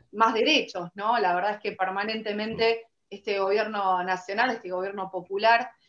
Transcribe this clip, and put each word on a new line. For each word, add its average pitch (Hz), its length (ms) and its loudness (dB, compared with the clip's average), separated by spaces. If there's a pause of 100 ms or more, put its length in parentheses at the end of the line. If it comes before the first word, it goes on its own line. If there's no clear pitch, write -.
(120)
más 220 220 2
derechos, 214 600 0
¿no? 220 240 0
La 180 160 4
verdad 196 160 0
es 208 80 -8
que 202 140 -6
permanentemente 220 1120 -2 (240)
este 202 260 -4
gobierno 196 680 2
nacional, 196 460 0
este 226 220 -6
gobierno 190 400 -6
popular, 214 580 2 (200)